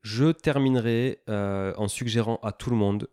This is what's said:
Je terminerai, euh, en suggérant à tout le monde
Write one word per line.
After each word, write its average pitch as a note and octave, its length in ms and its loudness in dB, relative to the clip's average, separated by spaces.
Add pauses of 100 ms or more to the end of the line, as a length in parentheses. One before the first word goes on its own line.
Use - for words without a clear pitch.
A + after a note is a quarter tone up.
Je A#2+ 300 2
terminerai, C3 880 2 (100)
euh, G2 480 -2
en G#2 100 -2
suggérant A2+ 560 -2
à G#2+ 80 -4
tout - 180 -8
le A#2+ 60 2
monde G2+ 380 0